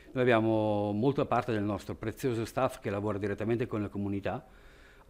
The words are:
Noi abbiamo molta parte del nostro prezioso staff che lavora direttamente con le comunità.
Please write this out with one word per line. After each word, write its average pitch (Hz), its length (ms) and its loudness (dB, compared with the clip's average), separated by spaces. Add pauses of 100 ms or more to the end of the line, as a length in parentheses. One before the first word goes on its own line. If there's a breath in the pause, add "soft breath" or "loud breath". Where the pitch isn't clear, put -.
(120 loud breath)
Noi 127 120 0
abbiamo 110 680 4
molta 135 340 2
parte 120 260 0
del 107 100 0
nostro 101 320 -4
prezioso 113 500 -4
staff 131 360 -2
che 117 100 -6
lavora 101 300 -2
direttamente 107 480 0
con 107 160 -4
le 98 60 -4
comunità. 101 540 -4 (680 soft breath)